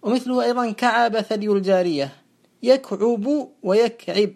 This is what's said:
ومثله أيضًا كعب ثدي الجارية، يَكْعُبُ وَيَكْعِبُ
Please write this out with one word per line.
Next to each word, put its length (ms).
ومثله 420
أيضًا 260
كعب 500
ثدي 280
الجارية، 640
يَكْعُبُ 840
وَيَكْعِبُ 720